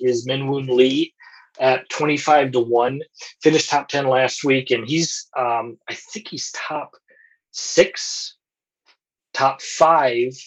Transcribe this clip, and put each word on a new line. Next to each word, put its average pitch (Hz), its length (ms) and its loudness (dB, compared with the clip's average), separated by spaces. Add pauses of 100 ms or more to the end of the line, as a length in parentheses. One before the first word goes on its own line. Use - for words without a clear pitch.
is 123 260 0
Minwoon 135 420 -4
Lee 131 440 2 (460)
at 131 300 0
twenty-five 147 640 2
to 127 80 0
one, 120 420 0 (400)
finished 156 280 4
top 143 180 0
ten 139 200 -2
last 131 360 2
week, 135 280 0
and 117 160 0
he's, 160 400 -4 (100)
um, 120 400 -2 (120)
I - 40 -12
think - 360 -16
he's - 220 -10
top - 400 -10 (600)
six, - 840 -2 (960)
top 135 280 -2
five 131 720 2 (140)